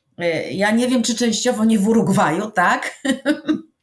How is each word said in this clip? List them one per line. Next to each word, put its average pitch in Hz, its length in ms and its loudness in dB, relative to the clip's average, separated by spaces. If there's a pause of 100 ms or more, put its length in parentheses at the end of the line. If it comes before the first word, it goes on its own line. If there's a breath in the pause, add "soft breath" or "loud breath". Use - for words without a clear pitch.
(180)
E, 165 340 -4
ja 196 180 0
nie 240 180 2
wiem, 247 140 2
czy 233 120 -4
częściowo 226 500 0
nie 220 140 4
w 196 100 2
Urugwaju, 196 640 2
tak? 202 400 0
<laughs> - 760 -4 (160)